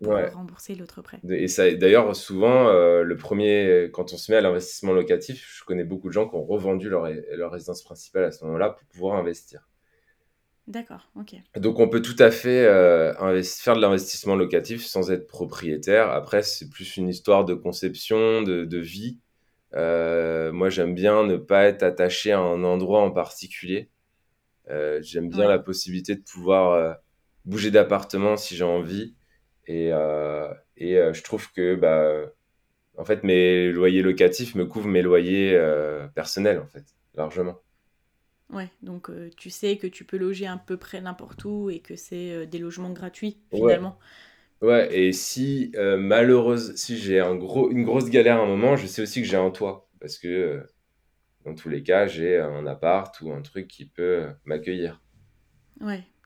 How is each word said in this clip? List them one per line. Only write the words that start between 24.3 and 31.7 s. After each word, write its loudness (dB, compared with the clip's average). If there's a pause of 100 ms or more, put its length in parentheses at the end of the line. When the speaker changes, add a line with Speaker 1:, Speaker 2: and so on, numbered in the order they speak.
Speaker 2:
Euh, -4
j'aime -8
bien 0
Speaker 1:
Ouais. 4
Speaker 2:
la 4
possibilité -6
de -18
pouvoir, 2
euh, 0 (520)
bouger -2
d'appartement 2
si -10
j'ai -2
envie. -4 (500)
Et, -4
euh, -4 (240)
et, 0
euh, 2
je -16
trouve -10
que, -2